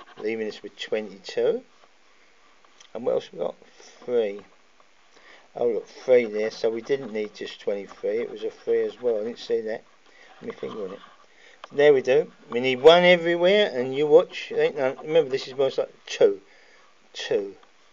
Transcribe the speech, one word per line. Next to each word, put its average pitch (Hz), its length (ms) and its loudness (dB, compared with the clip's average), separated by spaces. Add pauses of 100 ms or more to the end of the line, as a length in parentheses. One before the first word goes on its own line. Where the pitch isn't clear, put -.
(180)
leaving 110 300 -6
us - 160 -12
with 101 160 -18
twenty-two. 113 840 -4 (1300)
And 120 120 -10
what 127 100 -2
else - 160 -6
we - 80 -14
got? - 160 -8 (500)
Three. 104 360 -2 (1120)
Oh 120 120 -2
look, 110 200 -4
three 123 380 2
there. 107 260 -4
So - 180 -2
we 113 120 -6
didn't 135 300 -4
need 107 240 -6
just - 240 -12
twenty-three. 101 600 -6
It 113 120 -6
was 107 120 -14
a 110 60 -6
three 117 340 -2
as 107 180 -8
well. 117 180 0
I 104 60 -6
didn't 117 140 -10
see 117 220 -4
that. 110 220 -8 (580)
Let - 40 -18
me - 80 -12
finger 104 320 -10
on 92 80 -10
it. 101 60 -16 (720)
There 143 220 6
we 131 80 2
do. 139 300 2 (180)
We 120 120 -4
need 127 200 -2
one 170 220 10
everywhere, 175 680 4
and 131 200 -4
you 147 140 0
watch. - 480 4
Ain't 151 220 0
no, 135 260 -2
remember, 156 260 2
this 131 180 -6
is 127 100 -16
most 135 200 0
like 135 160 -4 (120)
two. 101 340 2 (720)
Two. 98 440 -6 (380)